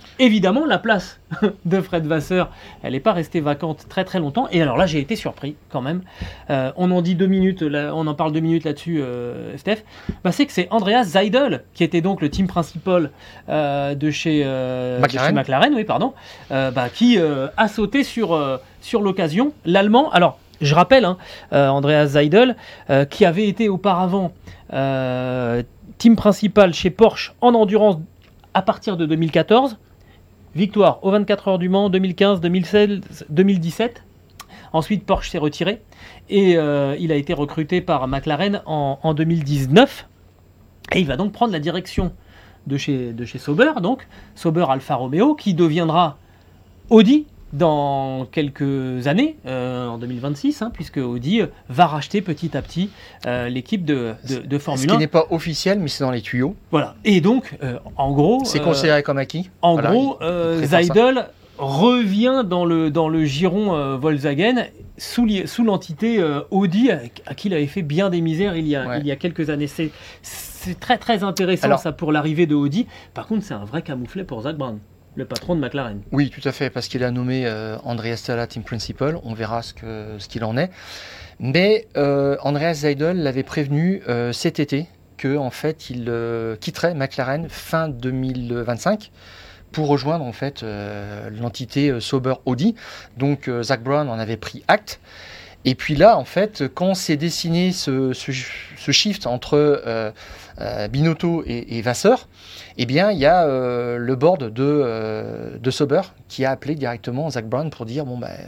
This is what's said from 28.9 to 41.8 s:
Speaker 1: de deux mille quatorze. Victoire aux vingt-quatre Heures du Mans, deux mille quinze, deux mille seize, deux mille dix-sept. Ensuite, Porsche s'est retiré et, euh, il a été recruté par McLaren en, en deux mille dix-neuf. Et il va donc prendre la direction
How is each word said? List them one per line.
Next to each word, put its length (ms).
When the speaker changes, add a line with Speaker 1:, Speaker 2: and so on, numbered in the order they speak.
Speaker 1:
de 80
deux 100
mille 160
quatorze. 460
Victoire 480
aux 80
vingt-quatre 360
Heures 120
du 100
Mans, 200
deux 100
mille 140
quinze, 280
deux 80
mille 160
seize, 340
deux 140
mille 180
dix-sept. 420
Ensuite, 320
Porsche 240
s'est 80
retiré 440
et, 280
euh, 420
il 140
a 20
été 180
recruté 460
par 300
McLaren 560
en, 360
en 120
deux 100
mille 220
dix-neuf. 600
Et 60
il 80
va 80
donc 160
prendre 220
la 60
direction 520